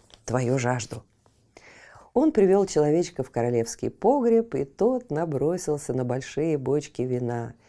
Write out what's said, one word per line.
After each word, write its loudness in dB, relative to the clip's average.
твою 0
жажду». -4
Он 4
привёл 4
человечка 2
в -8
королевский -2
погреб, 2
и -2
тот -2
набросился -2
на -2
большие -4
бочки -4
вина. -4